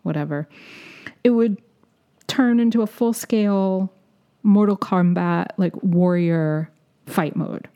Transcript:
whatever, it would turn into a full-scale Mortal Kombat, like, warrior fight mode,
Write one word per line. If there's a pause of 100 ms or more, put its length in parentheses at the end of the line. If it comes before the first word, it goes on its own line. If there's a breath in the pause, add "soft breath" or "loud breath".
whatever, (760 loud breath)
it
would (680)
turn
into
a
full-scale (500)
Mortal
Kombat, (100)
like,
warrior (340)
fight
mode,